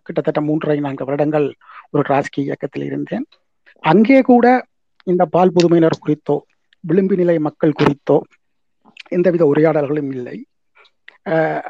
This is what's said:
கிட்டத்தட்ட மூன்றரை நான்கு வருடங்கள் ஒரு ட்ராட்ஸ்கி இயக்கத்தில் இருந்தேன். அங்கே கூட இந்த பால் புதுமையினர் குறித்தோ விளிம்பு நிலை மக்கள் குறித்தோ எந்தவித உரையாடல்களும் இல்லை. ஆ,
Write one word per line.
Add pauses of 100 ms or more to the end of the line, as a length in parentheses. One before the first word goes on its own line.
கிட்டத்தட்ட
மூன்றரை
நான்கு
வருடங்கள் (340)
ஒரு
ட்ராட்ஸ்கி
இயக்கத்தில்
இருந்தேன். (540)
அங்கே
கூட (380)
இந்த
பால்
புதுமையினர்
குறித்தோ (340)
விளிம்பு
நிலை
மக்கள்
குறித்தோ (840)
எந்தவித
உரையாடல்களும்
இல்லை. (840)
ஆ,